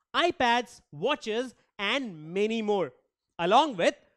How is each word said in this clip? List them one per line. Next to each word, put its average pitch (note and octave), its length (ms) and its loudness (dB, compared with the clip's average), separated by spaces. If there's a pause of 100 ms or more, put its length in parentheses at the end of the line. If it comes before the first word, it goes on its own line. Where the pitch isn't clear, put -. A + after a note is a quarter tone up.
(160)
iPads, B3+ 680 0 (100)
watches, A#3 640 -4 (240)
and G3 540 -4
many A3 280 0
more, G3+ 300 0 (480)
along A3+ 380 4
with G3+ 180 2 (220)